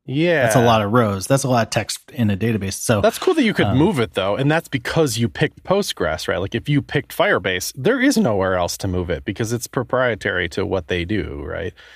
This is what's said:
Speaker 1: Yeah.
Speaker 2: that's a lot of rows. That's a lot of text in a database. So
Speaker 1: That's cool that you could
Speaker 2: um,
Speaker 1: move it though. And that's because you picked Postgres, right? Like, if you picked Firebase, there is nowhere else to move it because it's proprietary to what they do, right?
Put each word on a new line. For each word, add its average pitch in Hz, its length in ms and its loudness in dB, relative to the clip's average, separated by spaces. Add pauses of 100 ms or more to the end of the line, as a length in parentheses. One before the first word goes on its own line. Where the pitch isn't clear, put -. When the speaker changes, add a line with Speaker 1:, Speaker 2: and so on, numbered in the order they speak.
Speaker 1:
Yeah. 151 380 0
Speaker 2:
that's 123 140 2
a 123 80 6
lot 117 180 6
of 101 80 -2
rows. 104 380 2
That's 135 160 2
a 131 40 -2
lot 120 200 2
of - 20 -20
text - 400 -6
in 113 180 0
a 101 80 2
database. 98 360 -2
So - 300 0
Speaker 1:
That's 220 180 2
cool 370 140 2
that 311 100 2
you 208 100 2
could 165 120 2
Speaker 2:
um, 113 120 2
Speaker 1:
move 156 220 2
it - 140 -2
though. 98 200 0
And 135 160 0
that's 160 180 0
because 135 480 0
you 117 120 0
picked - 340 -4
Postgres, 92 640 -2
right? 90 120 0
Like, 98 180 -4
if - 120 -4
you 143 140 2
picked - 340 -6
Firebase, 101 600 0
there 214 240 0
is 269 160 2
nowhere 98 400 2
else 87 220 -2
to 101 100 -6
move 90 220 -2
it 78 140 -4
because 110 280 -6
it's 120 160 -6
proprietary 113 800 -2
to 92 180 -4
what 92 220 -4
they 87 160 -2
do, 82 400 -6
right? 85 280 -8 (240)